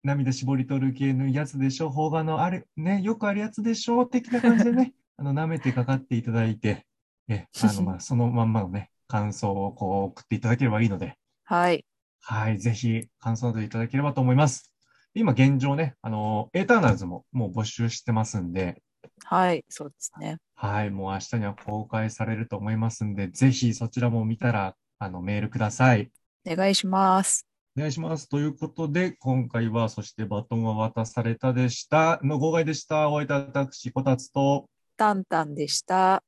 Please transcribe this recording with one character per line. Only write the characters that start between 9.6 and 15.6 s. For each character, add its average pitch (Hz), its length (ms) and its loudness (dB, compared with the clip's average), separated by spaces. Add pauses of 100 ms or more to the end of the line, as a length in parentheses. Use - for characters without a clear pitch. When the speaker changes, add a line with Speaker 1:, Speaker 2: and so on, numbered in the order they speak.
Speaker 1:
こ 98 300 -2
う - 80 0
送 - 120 -20
っ - 40 -20
て 107 100 -2
い - 40 -4
た 117 80 -2
だ 120 80 4
け 131 80 0
れ 117 60 2
ば 107 100 0
い 113 60 4
い - 20 2
の 98 100 -2
で。 - 180 -8 (280)
Speaker 2:
は 175 280 2
い。 - 120 -2 (380)
Speaker 1:
は 107 280 -2
い、 104 80 0
ぜ 117 140 0
ひ 113 360 0 (100)
感 117 180 -4
想 120 120 -2
な 113 60 -2
ど 110 80 -4
い 104 60 -6
た 117 100 -6
だ 113 100 -4
け - 80 -4
れ 139 60 0
ば 143 100 0
と 135 80 -2
思 127 120 4
い 127 40 6
ま 147 120 6
す。 - 240 -8 (420)
今 214 180 2
現 135 260 6
状 139 160 0